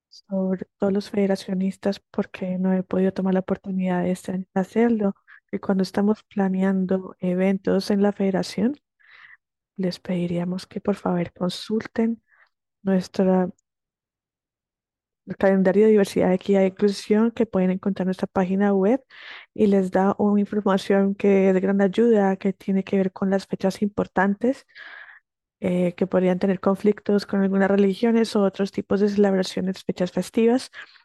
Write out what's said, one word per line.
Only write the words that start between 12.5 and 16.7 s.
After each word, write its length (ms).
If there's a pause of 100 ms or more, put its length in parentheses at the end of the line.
nuestra, 680 (1800)
el 100
calendario 480
de 60
diversidad, 420
equidad 300
e 60
inclusión 640